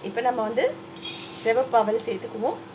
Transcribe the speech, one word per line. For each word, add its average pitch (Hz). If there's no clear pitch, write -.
இப்ப 226
நம்ம 247
வந்து 240
சிவப்பு 240
அவல் 214
சேர்த்துக்குவோம். 226